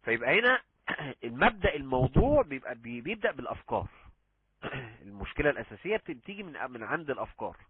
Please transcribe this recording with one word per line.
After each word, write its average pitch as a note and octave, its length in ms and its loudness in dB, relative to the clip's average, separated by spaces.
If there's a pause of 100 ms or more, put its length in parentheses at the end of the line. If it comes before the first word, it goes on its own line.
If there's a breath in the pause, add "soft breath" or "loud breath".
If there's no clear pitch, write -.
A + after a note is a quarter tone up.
فيبقى A#2 360 2
هنا B3+ 220 4 (260)
<clears throat> - 360 -6
المبدأ، F3 520 2
الموضوع C#3 680 4
بيبقى C3+ 340 -4
بي-، A#2 260 -8
بيبدأ G3+ 300 0
بالأفكار. A#2 560 -4 (760)
<clears throat> A#2+ 440 -8
المشكلة G2+ 440 0
الأساسية C3+ 480 -2
بت-، - 140 -6
بتيجي G3 320 -10
من، C3 280 -8
من A#2 120 -8
عند D3 260 -4
الأفكار. G2+ 480 -6 (120)